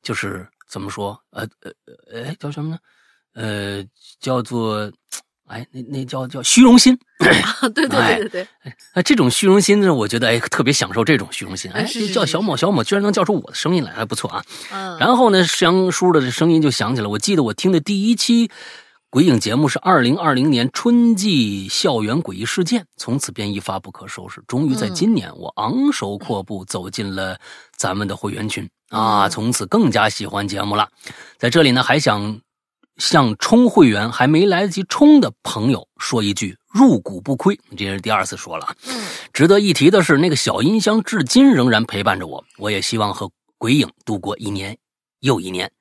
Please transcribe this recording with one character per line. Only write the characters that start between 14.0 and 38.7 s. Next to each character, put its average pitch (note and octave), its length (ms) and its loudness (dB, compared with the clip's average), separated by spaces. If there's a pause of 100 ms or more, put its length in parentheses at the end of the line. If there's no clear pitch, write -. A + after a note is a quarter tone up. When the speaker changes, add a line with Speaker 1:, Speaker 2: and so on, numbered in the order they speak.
Speaker 1:
不 - 120 -6
错 - 140 -8
啊。 - 140 -10 (280)
Speaker 2:
嗯。 F#3+ 260 -10
Speaker 1:
然 A#3+ 180 2
后 A#3+ 140 4
呢， F#3 140 4
石 - 200 0
阳 F#3 280 2
叔 F3+ 200 2
的 C3+ 200 2
声 E3 180 2
音 D#3+ 100 4
就 D3 120 2
响 A#2+ 240 -4
起 A#2 40 -4
来， G#2 60 -4
我 G#2 100 -4
记 F#3+ 200 0
得 D3 80 2
我 G#2+ 100 -4
听 - 160 0
的 F3 80 2
第 G3+ 300 -2
一 A#3 80 2
期 A#3 340 2 (600)
鬼 C#3+ 140 4
影 B2 160 4
节 G#2 140 -4
目 D3 120 2
是 - 120 -4
二 F3 240 2
零 C3+ 160 2
二 D#3 160 0
零 C#3 160 2
年 B2 200 2
春 A#3+ 460 2
季 A#2 500 0
校 B2+ 360 -2
园 A#2+ 200 -2
诡 F#2 120 -10
异 G2 100 -10
事 F3+ 180 -2
件， G3 240 -2 (120)
从 B2 200 -4
此 A2+ 140 -8
便 G2+ 200 -6
一 G2+ 60 -6
发 F#2+ 220 -8
不 - 100 -20
可 - 160 -20
收 F#2 220 -16
拾。 - 180 -18
终 C#3 220 -2
于 C3 60 0
在 G#2+ 160 -4
今 G#3 240 0
年， F#2 160 -4
Speaker 2:
嗯。 - 80 -20
Speaker 1:
我 F2 180 -12
昂 B3 340 -2
首 G2+ 280 -6
阔 G2+ 240 -6
步 F#2+ 240 -10
走 F#2+ 240 -10
进 G2 240 -8
了 F#2+ 240 -8 (360)
咱 F#2+ 220 -6
们 G#2 100 -4
的 G2 80 -6
会 - 180 -8
员 A2 160 -8
群。 G2 200 -8 (220)
啊， G#2+ 360 2
Speaker 2:
嗯。 F#2+ 40 -2
Speaker 1:
从 A2+ 200 -4
此 G#2+ 160 -4
更 G3+ 240 2
加 G#2+ 180 2
喜 G2+ 180 -6
欢 G2+ 200 -6
节 G2 160 -6
目 G#2 140 -4
了。 G#2 120 0 (500)
在 A#2+ 100 -2
这 D3 140 4
里 C3 100 4
呢， B2+ 100 2
还 C3+ 160 2
想 G#2+ 420 -2 (580)
向 B2+ 400 2
充 A#3+ 320 4
会 D#3 180 6
员 G#2+ 240 0
还 B2+ 140 0
没 D#3 180 4
来 F#3 180 2
得 G3+ 60 -2
及 F#3+ 220 -6
充 D4 320 8
的 A2 100 -2 (100)
朋 A2+ 280 -2
友 - 260 -4
说 A#2 260 -4
一 G2+ 120 -2
句： F#2+ 240 -8 (120)
入 G#3 300 6
股 F#2+ 180 -12
不 C3+ 160 -4
亏， G3 240 -2 (200)
这 G2+ 80 -6
是 G2 160 -6
第 G#2+ 80 -4
二 F#2+ 160 0
次 - 100 -12
说 E2 220 -12
了 - 80 -10
啊。 - 100 -10 (120)